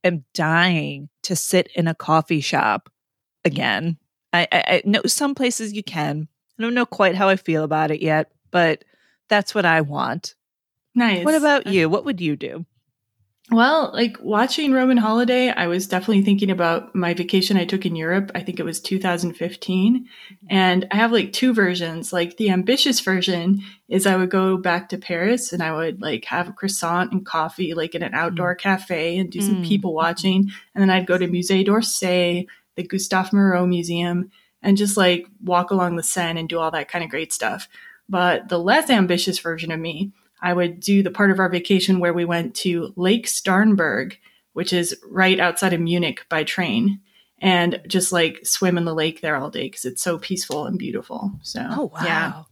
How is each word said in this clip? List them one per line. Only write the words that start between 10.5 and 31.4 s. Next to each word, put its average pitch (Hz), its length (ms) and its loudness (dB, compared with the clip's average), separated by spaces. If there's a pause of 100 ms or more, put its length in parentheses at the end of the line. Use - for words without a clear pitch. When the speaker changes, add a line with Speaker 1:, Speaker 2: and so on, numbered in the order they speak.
Speaker 2:
Nice. 208 300 2
Speaker 1:
What 302 120 4
about 285 300 2
Speaker 2:
Uh, 196 40 -6
Speaker 1:
you? 170 180 4
What 190 160 0
would 226 160 -4
you 151 160 -2
do? - 300 -10 (840)
Speaker 2:
Well, 262 420 4
like, 233 300 -2
watching 262 500 0
Roman 254 240 4
Holiday, 240 540 2
I - 160 -2
was 180 200 -2
definitely 196 360 2
thinking 196 280 2
about 170 440 0
my 175 180 0
vacation 185 460 0
I 175 80 2
took 190 180 -4
in 202 100 -2
Europe. 180 400 -2
I 180 60 -6
think 180 180 -8
it 160 60 -4
was 160 160 -8
two 190 180 -4
thousand 175 360 -2
fifteen. 190 720 0
Speaker 1:
Mm-hmm. - 420 -20
Speaker 2:
And 185 420 2
I 202 60 0
have, 226 160 2
like, 196 220 0
two 254 180 2
versions. 180 580 0
Like, 175 280 -4
the 214 100 2
ambitious 233 520 2
version 185 640 0 (240)
is 190 200 0
I 190 100 4
would 185 140 0
go 190 260 2
back 180 320 -2
to 196 100 -8
Paris 196 540 -2
and 180 100 -4
I 160 140 -2
would, 165 240 -4
like, 135 240 -6
have 175 240 -4
a - 40 -16
croissant 180 600 -4
and 190 140 -4
coffee, 165 480 -4
like, 165 200 -6
in 165 80 -6
an 127 120 -6
outdoor 180 420 -2
Speaker 1:
Mm. - 40 -18
Speaker 2:
cafe 180 580 -2
and 180 120 -2
do 208 120 -6
some 202 200 0
Speaker 1:
Mm. 170 60 -4
Speaker 2:
people 190 240 0
watching. 185 580 0 (240)
And 196 60 -4
then 196 80 6
I'd 185 180 2
go 180 120 2
to 180 100 0
Musée 180 380 0